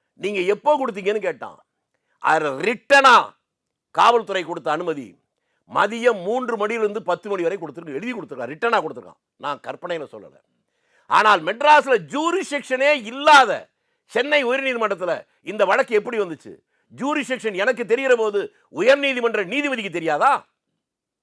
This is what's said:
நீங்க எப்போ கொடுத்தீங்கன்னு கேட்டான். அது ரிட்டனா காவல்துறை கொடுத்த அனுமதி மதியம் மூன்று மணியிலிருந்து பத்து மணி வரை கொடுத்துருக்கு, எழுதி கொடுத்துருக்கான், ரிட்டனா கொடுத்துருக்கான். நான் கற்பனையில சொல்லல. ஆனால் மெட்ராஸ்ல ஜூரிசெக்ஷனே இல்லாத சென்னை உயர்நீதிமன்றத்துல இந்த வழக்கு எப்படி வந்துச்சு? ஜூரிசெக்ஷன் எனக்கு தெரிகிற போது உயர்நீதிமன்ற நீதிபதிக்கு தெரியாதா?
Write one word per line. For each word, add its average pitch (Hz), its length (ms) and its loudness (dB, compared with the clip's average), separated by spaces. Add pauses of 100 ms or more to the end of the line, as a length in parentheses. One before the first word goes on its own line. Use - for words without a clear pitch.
(200)
நீங்க 196 200 -4
எப்போ 202 380 0
கொடுத்தீங்கன்னு 208 500 -4
கேட்டான். 113 300 -10 (680)
அது 151 260 0 (100)
ரிட்டனா 247 560 4 (800)
காவல்துறை 196 500 2
கொடுத்த 165 260 -6
அனுமதி 151 380 -4 (640)
மதியம் 208 520 0
மூன்று 240 340 -4
மணியிலிருந்து 214 460 -4
பத்து 175 260 -4
மணி 196 140 -4
வரை 170 160 -2
கொடுத்துருக்கு, 160 400 -12
எழுதி 233 140 -8
கொடுத்துருக்கான், 131 400 -10
ரிட்டனா 226 280 -2
கொடுத்துருக்கான். 127 400 -12 (160)
நான் 139 300 -8
கற்பனையில 151 440 -10
சொல்லல. 85 260 -20 (720)
ஆனால் 196 320 4
மெட்ராஸ்ல 254 540 4 (160)
ஜூரிசெக்ஷனே 285 800 -2 (140)
இல்லாத 269 480 6 (600)
சென்னை 285 320 0
உயர்நீதிமன்றத்துல 233 680 -2 (300)
இந்த 208 220 -6
வழக்கு 240 300 0
எப்படி 220 240 -2
வந்துச்சு? 160 340 -8 (400)
ஜூரிசெக்ஷன் 240 640 -6
எனக்கு 226 280 -2
தெரிகிற 254 320 2
போது 208 240 -2 (360)
உயர்நீதிமன்ற 240 680 0
நீதிபதிக்கு 240 460 -4
தெரியாதா? 165 420 0 (920)